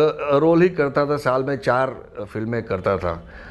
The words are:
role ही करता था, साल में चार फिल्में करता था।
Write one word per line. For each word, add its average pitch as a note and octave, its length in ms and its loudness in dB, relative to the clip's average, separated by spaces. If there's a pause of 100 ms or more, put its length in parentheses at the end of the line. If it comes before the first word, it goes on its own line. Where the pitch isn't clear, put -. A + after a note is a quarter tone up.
(320)
role E3 280 4
ही F3 80 6
करता D3 360 0
था, D3 120 -2
साल C3 260 0
में C#3 140 -4
चार B2 380 0 (340)
फिल्में A2 340 -4
करता F#2+ 340 -2
था। E2+ 260 -4 (280)